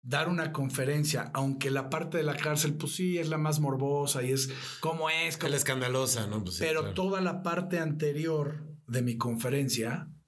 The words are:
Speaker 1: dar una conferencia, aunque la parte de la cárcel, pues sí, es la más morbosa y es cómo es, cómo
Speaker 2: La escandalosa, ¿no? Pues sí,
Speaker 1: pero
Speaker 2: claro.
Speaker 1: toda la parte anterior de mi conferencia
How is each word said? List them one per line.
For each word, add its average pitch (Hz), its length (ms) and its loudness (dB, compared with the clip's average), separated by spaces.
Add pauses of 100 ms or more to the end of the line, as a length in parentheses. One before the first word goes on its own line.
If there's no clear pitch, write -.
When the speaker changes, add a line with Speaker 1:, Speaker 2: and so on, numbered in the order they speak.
Speaker 1:
dar 143 280 0
una 165 240 0
conferencia, 139 800 0
aunque 135 380 0
la 135 180 0
parte 160 280 -2
de 156 60 2
la 147 140 0
cárcel, 151 380 2
pues 151 200 -4
sí, 180 220 0
es 160 120 0
la 156 80 0
más 151 220 2
morbosa 139 640 2
y 127 80 0
es 135 180 2 (300)
cómo 160 300 0
es, 160 280 0
cómo 151 140 -2
Speaker 2:
La 143 60 2
escandalosa, 127 720 2
¿no? 104 160 -2
Pues 90 120 -6
sí, - 100 -2
Speaker 1:
pero 160 160 2
Speaker 2:
claro. 98 140 -2
Speaker 1:
toda 190 260 0
la 175 220 0
parte 175 360 0
anterior 151 880 0 (220)
de 123 140 0
mi 120 160 0
conferencia 123 920 0 (180)